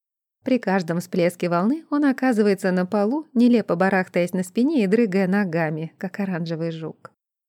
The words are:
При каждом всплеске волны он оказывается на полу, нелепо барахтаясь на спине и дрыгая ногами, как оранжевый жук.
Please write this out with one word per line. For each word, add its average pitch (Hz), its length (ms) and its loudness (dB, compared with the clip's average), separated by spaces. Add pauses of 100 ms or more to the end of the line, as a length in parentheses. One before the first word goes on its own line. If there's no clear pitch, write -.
(440)
При 254 140 0
каждом 180 420 -2
всплеске 180 500 -2
волны 208 400 0
он 294 160 0
оказывается 214 680 2
на 185 140 0
полу, 214 480 -2
нелепо 233 420 4
барахтаясь 185 580 0
на 185 100 0
спине 247 400 0
и 190 40 0
дрыгая 190 400 2
ногами, 165 680 -2
как - 220 -8
оранжевый 170 520 -4
жук. 160 400 -12 (380)